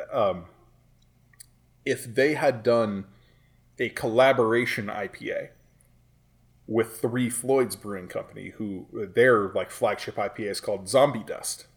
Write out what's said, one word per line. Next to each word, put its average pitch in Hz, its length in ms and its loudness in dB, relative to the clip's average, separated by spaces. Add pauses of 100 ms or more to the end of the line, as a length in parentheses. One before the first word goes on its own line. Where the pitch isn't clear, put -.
(140)
Um, 95 320 0 (1400)
if 127 180 -2
they 131 300 0
had 131 260 0
done 113 440 0 (720)
a 120 100 -2
collaboration 120 1000 2
I 101 160 -6
P - 240 -10
A - 180 -8 (1160)
with 110 340 0
Three 120 300 0
Floyds 127 440 0
Brewing 95 340 -10
Company, 101 480 -10
who, 98 280 -8 (300)
their, 117 380 6
like, 92 180 -2
flagship 110 480 -2
I 101 80 0
P 107 180 -8
A 101 60 -4
is - 100 -6
called 95 260 -6
Zombie 131 380 4
Dust. - 400 -10 (120)